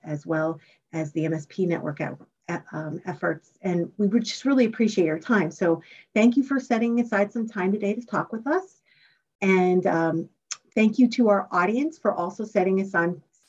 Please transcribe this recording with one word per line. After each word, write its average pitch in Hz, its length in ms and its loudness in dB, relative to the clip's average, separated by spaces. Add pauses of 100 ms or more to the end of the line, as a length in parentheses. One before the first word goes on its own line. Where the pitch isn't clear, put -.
as 151 220 -8
well 160 340 -2 (320)
as 156 200 -6
the 160 120 -2
M 160 80 -2
S 156 160 -6
P 185 180 -4
network 160 340 -4
e-, 151 40 -6 (480)
e-, 175 40 -4 (160)
um, 156 340 -8
efforts. 156 460 -6 (100)
And 175 340 -2
we 208 100 0
would 233 180 2
just - 200 -8
really 262 220 4
appreciate 214 400 0
your 156 120 -2
time. 196 320 0
So 165 320 0 (320)
thank 233 220 4
you 269 80 2
for 269 160 -2
setting 233 400 0
aside 208 320 0
some 226 160 -6
time 190 240 -2
today 208 220 -2
to 240 120 -10
talk - 260 -4
with 226 140 -8
us. 370 340 -4 (600)
And, 185 460 4
um, 165 420 0 (460)
thank 214 240 4
you 247 100 6
to 233 220 4
our 196 200 2
audience 226 480 0
for 208 140 0
also 190 320 -4
setting 190 360 2
aside, 180 340 0 (340)